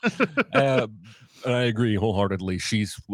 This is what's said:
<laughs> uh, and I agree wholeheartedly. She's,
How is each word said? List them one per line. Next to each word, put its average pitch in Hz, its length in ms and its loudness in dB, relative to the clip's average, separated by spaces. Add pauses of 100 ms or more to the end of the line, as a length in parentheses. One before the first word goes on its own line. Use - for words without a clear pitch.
<laughs> 220 500 0
uh, 131 340 2 (580)
and 123 80 0
I 123 100 2
agree 113 320 2
wholeheartedly. 95 640 0
She's, - 420 -2 (140)